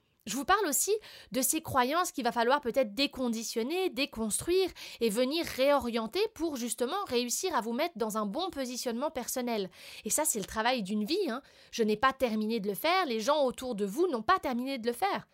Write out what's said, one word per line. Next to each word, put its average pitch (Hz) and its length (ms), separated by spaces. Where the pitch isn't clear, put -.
Je 196 100
vous 277 80
parle 392 220
aussi 349 280
de 247 80
ces 311 220
croyances 294 500
qu'il 254 120
va 233 80
falloir 240 280
peut-être 233 340
déconditionner, 254 920
déconstruire 277 800
et 233 80
venir 254 380
réorienter 240 760
pour 302 220
justement 247 500
réussir 247 500
à 240 60
vous 226 100
mettre 320 240
dans 220 220
un 214 80
bon 311 240
positionnement 254 600
personnel. 233 600
Et 214 60
ça, 302 160
c'est 247 140
le 185 40
travail 233 380
d'une 214 240
vie, 339 240
hein. 240 100
Je 233 120
n'ai 214 140
pas 262 160
terminé 220 480
de 190 80
le 202 60
faire, 349 320
les 226 140
gens 285 240
autour 254 300
de 202 120
vous 247 220
n'ont 240 140
pas 370 160
terminé 269 380
de 220 100
le 240 60
faire. 330 420